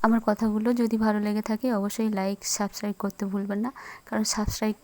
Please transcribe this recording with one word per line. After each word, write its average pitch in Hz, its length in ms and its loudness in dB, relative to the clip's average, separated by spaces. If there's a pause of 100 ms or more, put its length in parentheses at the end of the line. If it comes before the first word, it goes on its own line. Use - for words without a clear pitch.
আমার 226 240 6
কথাগুলো 214 440 2
যদি 233 240 2
ভালো 214 220 2
লেগে 208 300 0
থাকে, 220 240 -2
অবশ্যই 208 360 0 (100)
লাইক, 196 200 -2 (180)
সাবস্ক্রাইব 202 460 -4
করতে 202 220 -2
ভুলবেন 202 400 -2
না, 269 60 -4 (340)
কারণ 214 180 -2
সাবস্ক্রাইব 214 600 0